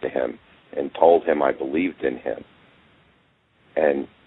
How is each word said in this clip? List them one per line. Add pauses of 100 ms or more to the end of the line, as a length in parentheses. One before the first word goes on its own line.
to
Him (380)
and
told
Him
I
believed
in
Him. (1300)
And, (200)